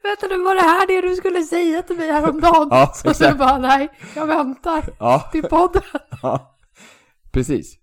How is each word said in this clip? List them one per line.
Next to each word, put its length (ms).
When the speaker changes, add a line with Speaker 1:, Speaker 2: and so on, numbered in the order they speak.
Speaker 1:
Vänta 240
nu, 160
var 120
det 60
här 260
det 220
du 60
skulle 280
säga 380
till 160
mig 140
häromdagen? 600
Speaker 2:
Ja, 240
Speaker 1:
Så 140
Speaker 2:
exakt. 220
Speaker 1:
du 60
bara: 200
"Nej, 320
jag 120
väntar 560
Speaker 2:
Ja. 320
Speaker 1:
till 120
podden." 380
Speaker 2:
Ja. 360
Precis. 520